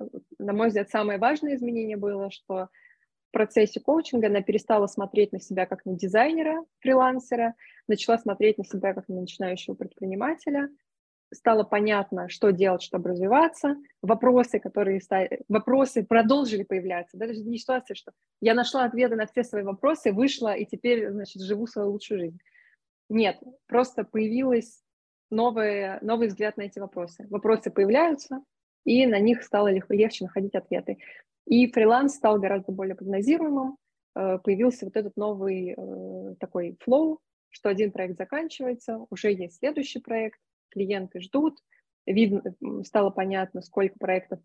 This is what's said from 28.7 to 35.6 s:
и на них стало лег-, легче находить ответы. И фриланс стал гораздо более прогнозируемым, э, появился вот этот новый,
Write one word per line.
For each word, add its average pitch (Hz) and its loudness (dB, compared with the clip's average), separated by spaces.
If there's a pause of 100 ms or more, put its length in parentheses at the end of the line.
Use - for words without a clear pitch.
и 247 6
на 208 4
них 226 4
стало 208 2
лег-, 190 -2
легче 208 2
находить 202 -6
ответы. - -6 (480)
И 240 6
фриланс 240 4
стал 214 2
гораздо 196 -2
более 190 -6
прогнозируемым, 262 -2 (380)
э, 185 -2
появился 220 0
вот 190 -6
этот 208 -6
новый, 190 -4